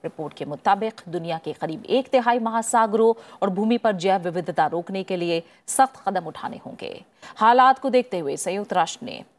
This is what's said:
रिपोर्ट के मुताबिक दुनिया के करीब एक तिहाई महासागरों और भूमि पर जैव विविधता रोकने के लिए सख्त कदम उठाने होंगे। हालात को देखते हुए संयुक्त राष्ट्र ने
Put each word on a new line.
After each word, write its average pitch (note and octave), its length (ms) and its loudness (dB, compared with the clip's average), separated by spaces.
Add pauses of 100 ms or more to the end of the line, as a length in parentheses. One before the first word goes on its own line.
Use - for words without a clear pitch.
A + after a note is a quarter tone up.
रिपोर्ट D#3+ 300 -10
के - 120 -10
मुताबिक G3 600 -2
दुनिया E3 300 -6
के D3+ 160 -8
करीब D#3 340 -8
एक B3+ 200 0
तिहाई A#3+ 320 2
महासागरों A3+ 720 2 (280)
और G3 80 0
भूमि G#3+ 280 0
पर A3 180 0
जैव F#3 260 0
विविधता E3+ 460 -2
रोकने F3 360 -6
के F#3 140 -4
लिए E3+ 260 -2 (240)
सख्त - 400 0
कदम F#3 180 -2
उठाने F3 400 -12
होंगे। - 280 -14 (440)
हालात B3+ 420 6
को C#4 100 -2
देखते A#3 300 0
हुए D3 180 -4
संयुक्त G3 360 -6
राष्ट्र F3+ 320 -2
ने - 180 -12 (160)